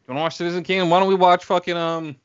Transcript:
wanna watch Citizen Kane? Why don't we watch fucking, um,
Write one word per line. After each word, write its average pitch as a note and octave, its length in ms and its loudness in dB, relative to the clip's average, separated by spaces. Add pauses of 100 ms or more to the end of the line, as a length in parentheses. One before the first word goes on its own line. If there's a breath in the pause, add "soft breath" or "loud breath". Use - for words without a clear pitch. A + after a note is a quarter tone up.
wanna C3+ 140 -6
watch D#3+ 160 -4
Citizen F3 260 -4
Kane? F#3 260 -2
Why F3 120 4
don't F#3+ 80 2
we F#3+ 80 2
watch F3+ 280 4
fucking, F3 320 -2
um, E3 380 -6 (100)